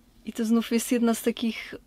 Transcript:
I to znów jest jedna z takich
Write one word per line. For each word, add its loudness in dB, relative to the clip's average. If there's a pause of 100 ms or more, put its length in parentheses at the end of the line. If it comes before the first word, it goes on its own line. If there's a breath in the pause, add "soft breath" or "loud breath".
(260)
I -8
to -2
znów 2
jest 0
jedna 4
z -6
takich -4 (120)